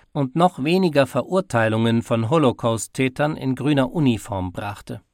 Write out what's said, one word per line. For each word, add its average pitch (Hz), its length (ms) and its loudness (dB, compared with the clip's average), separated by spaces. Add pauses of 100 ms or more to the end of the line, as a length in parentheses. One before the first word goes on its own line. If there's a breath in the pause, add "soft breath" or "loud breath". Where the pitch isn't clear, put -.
(120)
und 135 240 -2
noch 170 280 2
weniger 156 440 2
Verurteilungen 117 960 0
von 113 260 -2
Holocaust-Tätern 131 1080 0
in 131 180 -2
grüner 131 360 0
Uniform 107 600 0
brachte. 104 500 -10 (120)